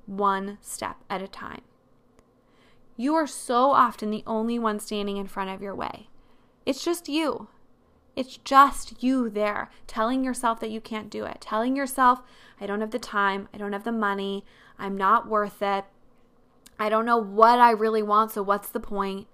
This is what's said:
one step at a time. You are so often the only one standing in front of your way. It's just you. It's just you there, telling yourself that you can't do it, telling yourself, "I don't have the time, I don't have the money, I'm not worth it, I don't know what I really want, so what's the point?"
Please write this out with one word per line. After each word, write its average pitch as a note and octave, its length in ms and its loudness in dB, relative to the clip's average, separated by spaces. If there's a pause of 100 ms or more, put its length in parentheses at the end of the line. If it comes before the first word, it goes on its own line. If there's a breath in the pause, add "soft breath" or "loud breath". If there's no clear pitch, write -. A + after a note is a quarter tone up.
one G3 540 -2
step - 360 -10 (120)
at F#3 140 -6
a F#3+ 60 -10
time. - 340 -16 (1300 soft breath)
You C4+ 180 0
are D#4+ 140 0
so B3+ 420 2
often A3 400 4
the G#3+ 160 -6
only A3+ 320 -2
one G#3+ 220 -2
standing G3+ 380 -4
in G3 100 -8
front F#3+ 220 -8
of F#3+ 120 -10
your G3 120 -10
way. - 340 -10 (580 soft breath)
It's C4+ 180 -4
just E4+ 240 -4
you. C#4+ 380 -2 (720)
It's C4 220 -8
just - 680 4
you B3+ 260 0
there, G#3 400 -4 (160 soft breath)
telling B3 380 0
yourself A#3+ 360 -2
that A3 120 -6
you A3 80 -8
can't G#3+ 280 -10
do G#3+ 160 -8
it, - 160 -12
telling A#3+ 360 -2
yourself, B3+ 460 4 (380 soft breath)
"I G3+ 60 -8
don't G3+ 140 -2
have G#3+ 100 -4
the B3 80 -2
time, G3+ 560 -2
I - 20 -18
don't G#3 160 -8
have G3+ 120 -6
the A#3 80 -4
money, G3 520 -2 (360 soft breath)
I'm G3 160 -6
not G#3 320 2
worth G#3 340 -2
it, G3 220 0 (960)
I G#3+ 100 -2
don't A3 180 2
know A#3+ 120 4
what A3 420 6
I A#3+ 100 10
really A3 320 2
want, G#3+ 300 2
so G#3 100 -4
what's G3+ 260 -2
the A3+ 120 -8
point?" G3 540 -6